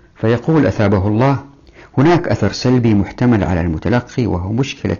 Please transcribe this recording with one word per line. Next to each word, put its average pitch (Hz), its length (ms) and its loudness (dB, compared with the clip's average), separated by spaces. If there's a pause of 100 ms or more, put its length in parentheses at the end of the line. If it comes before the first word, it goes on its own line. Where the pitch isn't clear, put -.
(160)
فيقول 123 500 0
أثابه 101 420 0
الله: 127 300 0 (600)
"هناك 156 300 2
أثر 101 240 0
سلبي 123 420 2
محتمل 101 500 0
على 87 160 0
المتلقي، 87 640 -2
وهو 90 260 -4
مشكلة 110 480 -4